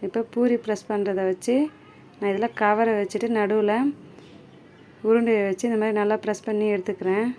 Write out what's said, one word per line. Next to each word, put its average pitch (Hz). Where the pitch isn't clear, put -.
இப்போ 226
பூரி 240
ப்ரெஸ் 208
பண்றதை 202
வச்சு 190
நான் 202
இதுல 196
கவரை 220
வச்சுட்டு 202
நடுவுல 208
உருண்டையை 226
வச்சு 190
இந்த 226
மாதிரி 214
நல்லா 208
ப்ரெஸ் 208
பண்ணி 214
எடுத்துக்கிறேன். 190